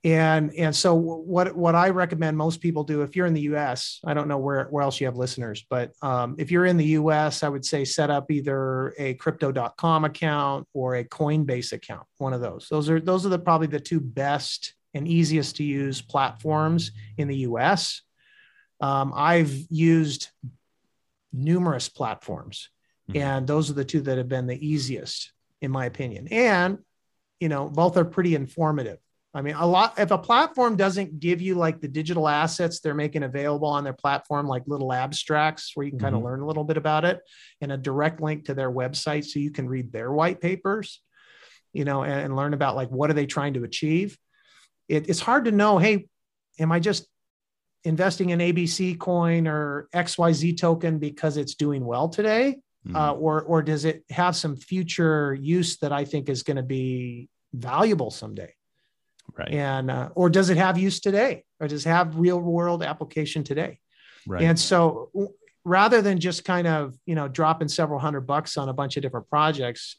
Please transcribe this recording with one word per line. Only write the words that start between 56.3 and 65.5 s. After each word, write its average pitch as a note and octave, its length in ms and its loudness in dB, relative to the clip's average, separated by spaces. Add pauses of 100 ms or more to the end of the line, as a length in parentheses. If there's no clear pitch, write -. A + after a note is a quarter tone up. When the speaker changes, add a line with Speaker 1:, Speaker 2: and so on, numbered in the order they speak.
Speaker 1:
gonna C#3 200 -2
be B2+ 640 -4 (240)
valuable C3 580 0
someday? G#2 420 -12 (840)
Speaker 2:
Right. - 160 -8
Speaker 1:
And, C3+ 360 -2
uh, B2+ 260 -4
or F3+ 140 6
does F#3 200 4
it E3+ 80 4
have F#3 200 4
use F#3+ 220 0
today? G3+ 460 0 (160)
Or D3+ 80 -4
does D3 160 -6
it D#3+ 40 0
have E3 300 2
real F3 220 4
world E3+ 420 0
application D3+ 640 -4
today? D3 340 -4 (480)
Speaker 2:
Right. G2 160 0
Speaker 1:
And E3 160 6
so E3 540 2
w-, G3 200 -4 (300)